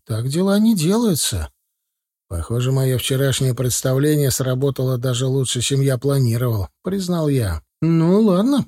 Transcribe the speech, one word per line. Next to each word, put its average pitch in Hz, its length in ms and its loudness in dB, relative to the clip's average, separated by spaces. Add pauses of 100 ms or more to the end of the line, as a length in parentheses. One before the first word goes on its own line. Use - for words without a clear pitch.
"Так 113 220 -4
дела 190 320 2
не 220 160 4
делаются". 170 760 0 (760)
"Похоже, 120 420 -4
моё 131 260 0
вчерашнее 131 580 0
представление 135 760 0
сработало 131 680 -2
даже 123 300 -2
лучше, 131 340 -2
чем 135 200 0
я 135 180 0
планировал", 120 720 0 (140)
признал 180 460 -2
я. 107 320 -2 (220)
"Ну 165 400 4
ладно, 214 460 2